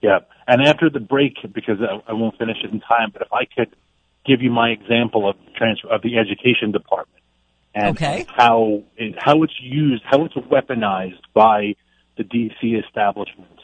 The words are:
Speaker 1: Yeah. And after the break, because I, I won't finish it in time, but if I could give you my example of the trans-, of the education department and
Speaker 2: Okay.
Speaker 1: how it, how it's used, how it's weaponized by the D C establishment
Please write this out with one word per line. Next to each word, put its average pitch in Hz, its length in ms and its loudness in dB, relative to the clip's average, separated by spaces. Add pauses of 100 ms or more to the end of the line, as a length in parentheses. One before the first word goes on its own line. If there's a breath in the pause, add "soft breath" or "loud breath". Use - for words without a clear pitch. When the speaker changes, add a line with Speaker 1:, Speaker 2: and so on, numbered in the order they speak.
Speaker 1:
Yeah. 98 180 2 (280 soft breath)
And 123 180 4
after 156 240 4
the 139 120 -6
break, 135 340 0 (180)
because 110 280 -4
I, 107 300 -6
I - 20 -6
won't 110 240 -4
finish 110 260 -6
it 98 80 -8
in 110 80 -6
time, 113 320 0
but - 100 -12
if - 120 -8
I 123 120 -2
could - 300 -6 (500)
give 131 160 2
you 127 80 0
my 117 200 2
example 113 600 0
of 98 60 -4 (100)
the - 60 -20
trans-, 110 380 -4
of 107 120 0
the 117 160 -2
education 110 540 0
department - 500 -6 (540)
and 104 220 -2
Speaker 2:
Okay. 147 320 -4
Speaker 1:
how 113 540 2 (120)
it, 110 220 -10
how 151 260 4
it's - 160 -4
used, 127 460 -2
how 139 200 2
it's 151 100 -12
weaponized 110 840 -2 (140)
by 104 420 4 (420)
the 113 60 -6
D 110 280 -4 (100)
C 117 140 0
establishment 101 880 -6